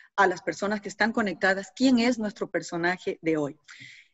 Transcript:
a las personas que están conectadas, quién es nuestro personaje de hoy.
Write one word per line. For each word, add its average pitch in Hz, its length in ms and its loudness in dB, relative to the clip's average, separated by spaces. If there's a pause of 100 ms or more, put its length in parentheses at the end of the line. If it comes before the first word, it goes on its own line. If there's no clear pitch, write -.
(140)
a 196 120 4
las 180 160 -2
personas 202 380 -4
que 202 80 -12
están 214 240 -2
conectadas, 196 640 -2
quién 254 240 4
es 233 200 2
nuestro 208 300 -6
personaje 175 760 -4
de 160 160 0
hoy. 143 180 -4 (580)